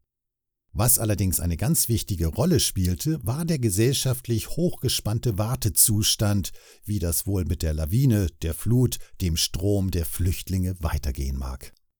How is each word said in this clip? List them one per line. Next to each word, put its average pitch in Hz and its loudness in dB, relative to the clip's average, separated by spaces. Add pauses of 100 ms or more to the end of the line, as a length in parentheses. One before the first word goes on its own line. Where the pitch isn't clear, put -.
(720)
Was 107 2
allerdings 98 0
eine 85 0
ganz 151 0
wichtige 95 0
Rolle 135 2
spielte, 95 0
war 135 -2
der 160 0
gesellschaftlich 120 0
hochgespannte 175 -2
Wartezustand, 104 2 (320)
wie 104 -2
das 85 -2
wohl 98 0
mit 82 -2
der 78 0
Lawine, 101 2 (140)
der 80 -2
Flut, 123 2 (220)
dem 85 0
Strom 95 0
der 87 0
Flüchtlinge 92 -2
weitergehen 67 -2
mag. 65 -8 (260)